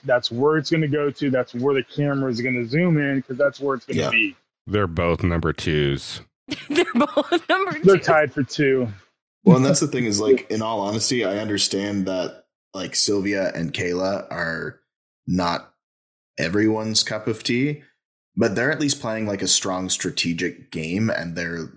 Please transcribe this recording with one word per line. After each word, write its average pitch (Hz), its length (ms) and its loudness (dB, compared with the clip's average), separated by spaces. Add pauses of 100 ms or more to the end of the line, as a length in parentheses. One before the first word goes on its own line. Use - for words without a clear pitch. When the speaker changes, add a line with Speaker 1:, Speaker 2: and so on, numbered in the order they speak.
Speaker 1:
That's 123 260 2
where 143 260 2
it's 147 120 -2
gonna 160 180 2
go 147 220 0
to. 139 220 -2
That's 127 240 0
where 131 180 2
the 131 100 0
camera 139 460 -2
is 113 120 -2
gonna 123 260 -2
zoom 160 320 2
in, 139 240 0
'cause 123 140 -8
that's 139 220 0
where 139 160 -2
it's 120 120 -10
gonna - 140 -2
Speaker 2:
Yeah. 147 100 -2
Speaker 1:
be. 107 240 0 (320)
Speaker 3:
They're 101 200 2
both 85 360 0
number 82 280 2
twos. 73 720 -2 (260)
Speaker 4:
<laughs> - 220 -10
They're 339 240 2
both 294 560 0
number 359 340 0
Speaker 1:
They're 190 140 10
Speaker 4:
two. - 60 -6
Speaker 1:
tied 151 280 4
for 143 120 -2
two. 131 440 0 (560)
Speaker 2:
Well, 170 140 8
and 131 80 4
that's 180 140 4
the 156 80 2
thing 123 180 -2
is, 101 140 0
like, 120 320 4
in 110 100 -2
all 110 200 -4
honesty, 110 440 0
I 98 140 -2
understand 104 680 -2
that, 92 400 -4 (300)
like, 92 200 -8
Sylvia 98 600 0
and 82 180 -4
Kayla 95 580 -2
are 80 480 -6 (460)
not 87 480 -2 (640)
everyone's 107 680 0
cup 110 240 -6
of 110 160 -4
tea, 139 400 -2 (520)
but 98 200 2
they're 127 160 2
at 151 80 -2
least 143 220 -2
playing, 110 240 -4
like, 101 160 -4
a 95 60 -2
strong 92 420 0
strategic 85 840 -4
game, 87 380 -2
and 85 260 -4
they're, 82 420 -6